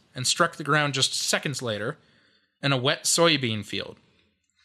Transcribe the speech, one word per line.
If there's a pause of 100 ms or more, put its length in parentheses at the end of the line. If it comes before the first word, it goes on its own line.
(140)
and
struck
the
ground
just
seconds
later (640)
in
a
wet
soybean
field. (680)